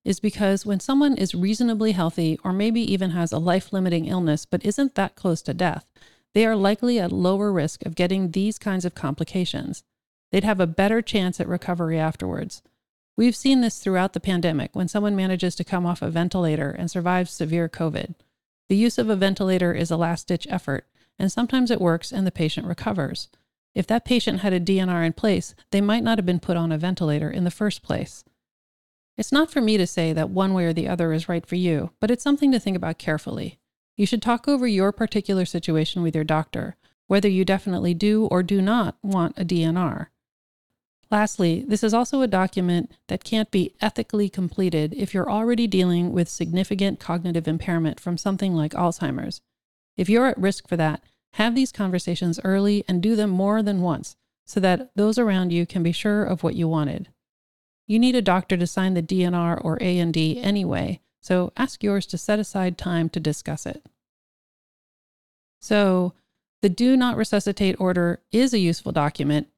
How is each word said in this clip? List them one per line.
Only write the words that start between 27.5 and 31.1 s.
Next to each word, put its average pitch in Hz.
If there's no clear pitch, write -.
first -
place. -
It's -
not 302
for 269
me 214
to 180
say 165
that 160
one 190
way 180
or 165
the 165
other 165